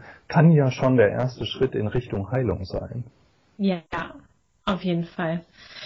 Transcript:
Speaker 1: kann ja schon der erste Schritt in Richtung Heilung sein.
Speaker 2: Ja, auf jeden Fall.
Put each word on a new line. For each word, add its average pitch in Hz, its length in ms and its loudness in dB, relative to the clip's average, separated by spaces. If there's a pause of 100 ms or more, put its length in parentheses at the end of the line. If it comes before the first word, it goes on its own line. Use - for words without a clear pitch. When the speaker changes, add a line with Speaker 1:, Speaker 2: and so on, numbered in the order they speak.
(260)
Speaker 1:
kann 160 240 6
ja 143 220 4
schon 131 240 2
der 107 140 6
erste 120 360 -4
Schritt - 300 -2
in 107 100 -2
Richtung 104 460 -4
Heilung 117 320 -2
sein. - 400 -8 (540)
Speaker 2:
Ja, 190 240 0 (800)
auf 185 180 -2
jeden 170 220 0
Fall. 170 400 -4 (420)